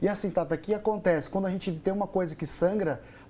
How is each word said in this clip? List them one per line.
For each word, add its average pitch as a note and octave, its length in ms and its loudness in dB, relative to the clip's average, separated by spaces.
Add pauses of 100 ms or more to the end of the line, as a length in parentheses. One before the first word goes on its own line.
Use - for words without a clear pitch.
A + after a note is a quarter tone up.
E F#3+ 60 4
assim, G3+ 220 0
Tata, E3 260 0
o - 20 2
que G3+ 160 -2
acontece? G3+ 560 2
Quando F#3+ 180 0
a - 40 0
gente F#3+ 200 -4
tem D#3+ 200 -2
uma G3+ 160 0
coisa F3+ 280 0
que D#3+ 100 -6
sangra, E3+ 560 0 (280)